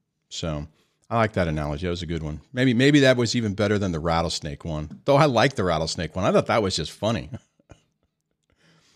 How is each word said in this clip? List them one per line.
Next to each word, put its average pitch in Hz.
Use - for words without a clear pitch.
So 78
I 113
like 110
that 87
analogy. 76
That 87
was 87
a -
good 80
one. 76
Maybe, 127
maybe 139
that 131
was 117
even 107
better 104
than 98
the 80
rattlesnake 82
one. 80
Though 139
I 151
like 135
the 98
rattlesnake 80
one. 92
I 139
thought 196
that 110
was 95
just 80
funny. 101
<laughs> -